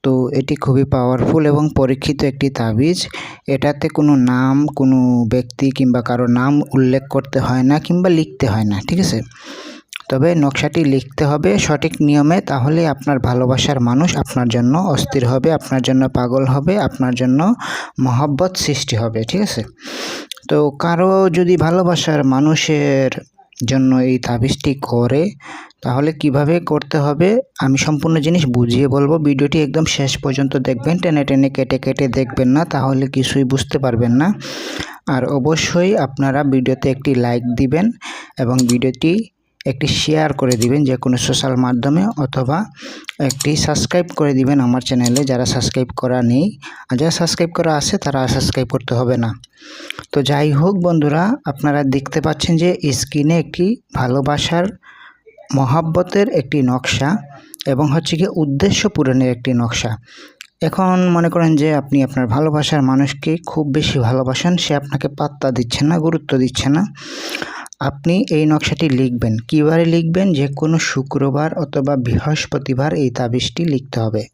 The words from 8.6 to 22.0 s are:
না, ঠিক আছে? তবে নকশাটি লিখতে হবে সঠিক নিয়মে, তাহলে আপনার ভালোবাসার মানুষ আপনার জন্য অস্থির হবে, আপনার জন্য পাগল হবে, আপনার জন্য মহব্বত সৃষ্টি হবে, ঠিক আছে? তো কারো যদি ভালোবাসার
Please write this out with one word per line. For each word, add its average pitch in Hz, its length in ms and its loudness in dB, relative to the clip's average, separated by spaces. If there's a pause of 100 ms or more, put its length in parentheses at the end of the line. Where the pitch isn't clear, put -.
না, 101 200 0
ঠিক 170 140 -2
আছে? 110 200 0 (880)
তবে 135 280 2
নকশাটি 147 500 2
লিখতে 135 400 0
হবে 147 240 2 (100)
সঠিক 160 420 0
নিয়মে, 147 400 4
তাহলে 143 460 0
আপনার 143 320 -2
ভালোবাসার 127 600 0
মানুষ 123 360 2
আপনার 127 340 -2
জন্য 120 240 2 (140)
অস্থির 135 380 0
হবে, 131 260 2
আপনার 139 300 0
জন্য 131 280 2
পাগল 127 380 0
হবে, 143 320 2
আপনার 127 360 0
জন্য 127 240 2 (600)
মহব্বত 139 580 0
সৃষ্টি - 380 -4
হবে, 110 320 -2
ঠিক 185 140 -2
আছে? 190 200 -4 (840)
তো 151 100 0 (220)
কারো 170 320 2 (180)
যদি 180 280 4
ভালোবাসার 165 680 2